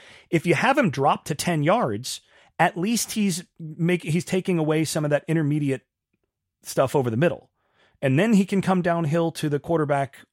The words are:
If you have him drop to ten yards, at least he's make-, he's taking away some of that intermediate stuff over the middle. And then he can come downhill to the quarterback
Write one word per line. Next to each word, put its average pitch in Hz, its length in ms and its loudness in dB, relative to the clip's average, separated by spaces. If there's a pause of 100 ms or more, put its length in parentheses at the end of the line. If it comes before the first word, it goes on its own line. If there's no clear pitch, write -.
(280)
If 165 180 -2
you 170 80 4
have 247 220 2
him 247 140 2
drop 139 340 0
to 156 100 -6
ten 160 280 -4
yards, 147 580 -2 (380)
at 170 180 2
least 202 360 -4
he's 190 320 -2 (140)
make-, 165 460 -4
he's 165 200 -2
taking 190 340 -2
away 156 260 0
some 151 200 -4
of 147 60 -2
that 143 160 0
intermediate 147 600 -2 (760)
stuff - 320 0
over 135 140 2
the 110 80 4
middle. 151 340 0 (520)
And 135 160 2
then 220 160 4
he 196 100 6
can 190 160 0
come 185 220 2
downhill 170 500 0
to - 160 -4
the 143 100 0
quarterback 143 600 -2 (140)